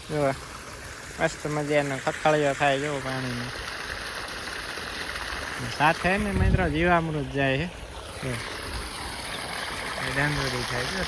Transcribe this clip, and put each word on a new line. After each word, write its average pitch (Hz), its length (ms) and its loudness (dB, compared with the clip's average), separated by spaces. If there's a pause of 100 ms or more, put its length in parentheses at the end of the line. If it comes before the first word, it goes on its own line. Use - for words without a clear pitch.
જો 147 300 2 (800)
મસ્ત - 320 0
મજાનો 147 520 2
કથળિયો 151 560 4
થાય 139 240 4
જો 143 260 0
પાણીનો. 127 420 -2 (2250)
સાથે 165 480 4
ને 208 140 0
મિત્રો 190 360 6
જીવામૃત 156 640 4
જાય 135 260 4
છે. 175 100 0 (520)
જો. 131 140 -2 (1600)
એ 135 140 -2
ડાંગરી 135 520 2
થાય 123 200 0
જો. 185 240 -2